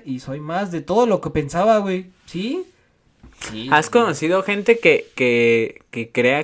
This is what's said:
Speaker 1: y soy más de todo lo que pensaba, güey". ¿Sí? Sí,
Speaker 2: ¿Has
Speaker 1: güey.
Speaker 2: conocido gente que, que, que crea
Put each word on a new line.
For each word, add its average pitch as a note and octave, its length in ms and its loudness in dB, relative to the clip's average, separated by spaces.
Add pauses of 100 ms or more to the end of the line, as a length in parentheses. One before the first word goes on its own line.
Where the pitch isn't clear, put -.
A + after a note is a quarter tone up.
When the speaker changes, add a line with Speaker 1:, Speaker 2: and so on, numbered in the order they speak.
Speaker 1:
y C3 140 -8
soy C#3 200 -10
más F3 320 -6
de E3 100 -6
todo G3+ 240 2
lo G3 160 2
que D#3+ 80 -8
pensaba, E3+ 480 2
güey". F#3 300 -2 (180)
¿Sí? C4 400 -6 (760)
Sí, A2 320 -12
Speaker 2:
¿Has D3+ 180 2
Speaker 1:
güey. A#3 140 4
Speaker 2:
conocido F3 400 0
gente G3+ 360 0
que, D#3 360 2
que, A#2 680 0 (100)
que A#2 200 -10
crea B2+ 320 2